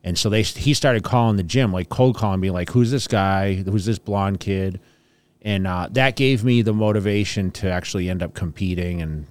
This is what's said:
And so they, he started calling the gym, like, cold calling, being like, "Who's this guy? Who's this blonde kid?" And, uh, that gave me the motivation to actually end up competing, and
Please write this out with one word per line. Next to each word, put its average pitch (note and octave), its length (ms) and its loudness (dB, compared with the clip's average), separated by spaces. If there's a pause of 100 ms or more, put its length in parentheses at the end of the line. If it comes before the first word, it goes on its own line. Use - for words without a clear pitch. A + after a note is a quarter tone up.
And F2 140 -4
so G#2+ 140 0
they, G#2+ 100 2
he - 320 0
started B2 300 2
calling A#2 340 2
the F#2 60 2
gym, A2 280 0
like, F2+ 180 -4
cold B2+ 280 2
calling, F#2+ 240 0
being F#2+ 120 0
like, F2+ 180 -4
"Who's A#2+ 180 4
this C3+ 180 -2
guy? G2 460 2
Who's F#2+ 320 -2
this A2+ 140 -2
blonde G2 400 -2
kid?" F#2+ 400 -2 (680)
And, G2 220 -2
uh, F2+ 240 -4
that C3 240 2
gave C3 300 2
me A#2+ 160 4
the G#2+ 120 2
motivation G#2 760 0
to - 180 -4
actually F2+ 400 -4
end F2+ 140 -4
up E2+ 100 -8
competing, F2 680 -4
and D#2 300 -6